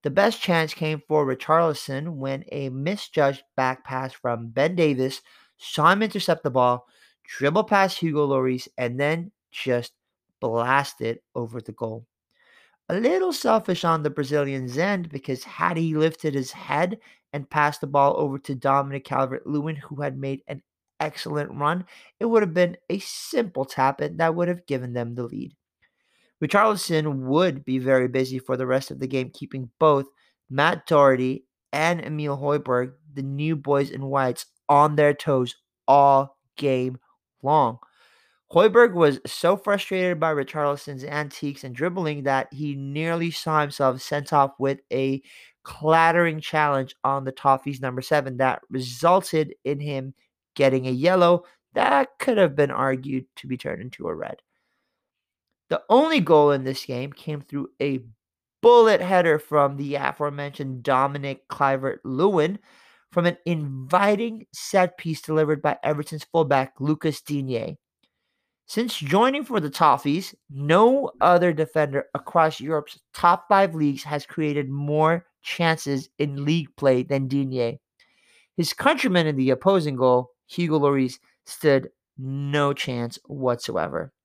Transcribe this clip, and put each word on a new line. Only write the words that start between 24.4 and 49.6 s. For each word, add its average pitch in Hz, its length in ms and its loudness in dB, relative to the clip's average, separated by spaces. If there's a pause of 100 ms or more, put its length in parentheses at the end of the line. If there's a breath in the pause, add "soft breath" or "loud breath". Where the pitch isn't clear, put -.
have 175 180 -6
given 123 280 -6
them 120 200 -6
the 123 80 -8
lead. - 320 -10 (920)
Richarlison 156 840 0
would 151 360 0
be 131 140 -4
very 127 300 2
busy 131 320 -2
for 127 180 -4
the 131 80 -4
rest 131 240 -2
of 135 100 -12
the 135 80 -6
game, 131 240 -4
keeping 131 460 -12
both 143 300 4 (420)
Matt 147 380 0
Doherty 131 580 4 (260)
and 160 320 0
Emil 147 360 -6
Højbjerg, 135 540 -2 (200)
the 139 80 -8
new 143 340 -2
boys 139 360 0
in 135 160 -10
whites, 135 400 -2 (200)
on 147 280 4
their 147 180 4
toes 131 440 -2 (300)
all 139 520 6 (180)
game 127 400 -2 (440)
long. 135 380 2 (720 soft breath)
Højbjerg 214 420 6
was 151 320 4
so 180 300 2
frustrated 190 640 -2
by 160 140 0
Richarlison's 143 720 -4
antiques 143 580 -8
and 127 100 -12
dribbling 151 500 -4
that 135 280 -2
he 143 240 -8
nearly 160 560 -4
saw 156 300 0
himself 131 400 0
sent 147 320 -6
off 139 260 4
with 135 200 -2 (120)
a 135 300 -2 (420 loud breath)
clattering 165 800 2
challenge 147 520 0 (120)
on 135 180 0
the 131 80 -6
Toffees 135 480 0
number 127 220 -6
seven 135 360 -2
that 131 320 0
resulted 156 920 0